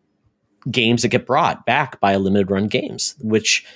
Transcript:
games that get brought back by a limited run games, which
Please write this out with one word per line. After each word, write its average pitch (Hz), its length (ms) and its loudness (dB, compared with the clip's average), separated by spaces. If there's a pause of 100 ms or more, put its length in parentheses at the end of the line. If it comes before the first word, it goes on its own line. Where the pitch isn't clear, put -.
(720)
games 117 320 2
that 120 60 2
get 104 180 0
brought 131 400 0
back 131 340 -2
by 101 120 2
a 98 80 2
limited 98 320 2
run 101 160 0
games, - 520 -4
which 110 440 0 (120)